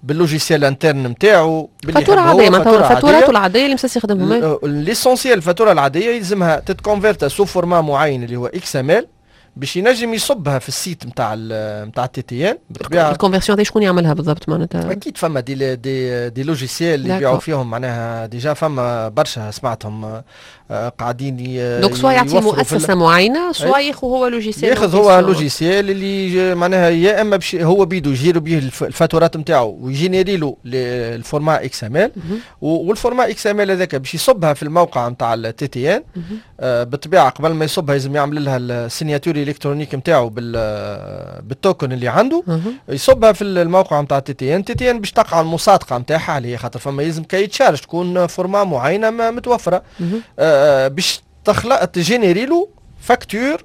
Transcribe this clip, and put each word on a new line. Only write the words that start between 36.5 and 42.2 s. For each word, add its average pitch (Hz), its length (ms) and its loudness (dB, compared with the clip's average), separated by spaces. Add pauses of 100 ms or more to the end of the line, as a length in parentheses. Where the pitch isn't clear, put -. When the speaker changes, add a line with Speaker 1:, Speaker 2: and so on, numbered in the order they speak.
Speaker 1:
آه، 120 240 0
بالطبيعة 143 460 2
قبل 160 220 -2
ما 156 120 -2
يصبها 143 300 -2
لازم 139 220 -2
يعمل 147 280 -2
لها 135 120 -2
السيناتور 123 800 -4
الإلكترونيك 147 600 -4
نتاعو 135 340 0
بال-، 101 1120 -8
بالتوكن 131 500 -2
اللي 123 160 -4
عنده، 262 380 0